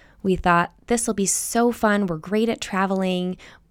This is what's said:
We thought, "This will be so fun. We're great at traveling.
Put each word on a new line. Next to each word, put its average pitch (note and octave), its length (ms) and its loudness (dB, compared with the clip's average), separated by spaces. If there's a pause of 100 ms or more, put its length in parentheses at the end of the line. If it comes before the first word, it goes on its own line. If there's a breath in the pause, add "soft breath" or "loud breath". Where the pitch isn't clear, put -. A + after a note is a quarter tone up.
(240 soft breath)
We F#3+ 100 2
thought, F3 380 2 (160)
"This A#3 180 0
will A3 80 0
be G3+ 100 0
so A#3 460 0
fun. G#3 360 2
We're E3+ 100 -2
great G#3+ 320 -2
at - 120 -4
traveling. F#3 760 -2 (340 loud breath)